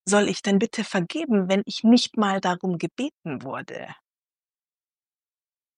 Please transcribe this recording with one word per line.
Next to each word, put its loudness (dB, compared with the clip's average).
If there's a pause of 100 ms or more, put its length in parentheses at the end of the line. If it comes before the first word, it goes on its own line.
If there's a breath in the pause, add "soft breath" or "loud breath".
soll 4
ich -4
denn 4
bitte -2
vergeben, 0
wenn 2
ich -8
nicht 6
mal 0
darum -2
gebeten -6
wurde? -10 (1900)